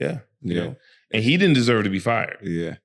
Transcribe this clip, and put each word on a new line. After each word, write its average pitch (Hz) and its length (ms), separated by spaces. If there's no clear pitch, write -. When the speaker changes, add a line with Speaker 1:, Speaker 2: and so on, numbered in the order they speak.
Speaker 1:
Yeah. 139 200
You - 160
Speaker 2:
Yeah. 85 80
Speaker 1:
know? 135 120
And 110 100
he 135 140
didn't 180 180
deserve 117 300
to 101 60
be 95 100
fired. 113 420
Speaker 2:
Yeah. 85 420